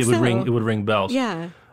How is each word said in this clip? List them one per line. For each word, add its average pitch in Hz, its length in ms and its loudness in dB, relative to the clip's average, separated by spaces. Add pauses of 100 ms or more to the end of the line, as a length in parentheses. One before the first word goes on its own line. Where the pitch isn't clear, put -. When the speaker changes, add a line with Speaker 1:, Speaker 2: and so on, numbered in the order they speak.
Speaker 1:
think - 40 0
Speaker 2:
would 120 80 4
Speaker 1:
so. 113 60 2
Speaker 2:
ring, 120 240 0
it 123 40 0
would 117 140 0
ring 107 200 -2
bells. 104 280 0
Speaker 1:
Yeah. 190 380 -4 (220)